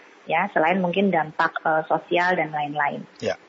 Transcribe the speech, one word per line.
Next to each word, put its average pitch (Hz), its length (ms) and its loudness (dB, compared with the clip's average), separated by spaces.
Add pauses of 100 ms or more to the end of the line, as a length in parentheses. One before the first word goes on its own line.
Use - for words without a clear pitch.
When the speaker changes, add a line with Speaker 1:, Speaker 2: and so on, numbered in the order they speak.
(280)
Speaker 1:
ya, 175 240 -2
selain 175 320 2
mungkin 185 320 2
dampak, 160 480 -2
eh, 160 240 2
sosial 175 480 0
dan 156 160 -2
lain-lain. 147 560 -4 (160)
Speaker 2:
Ya. 95 260 -4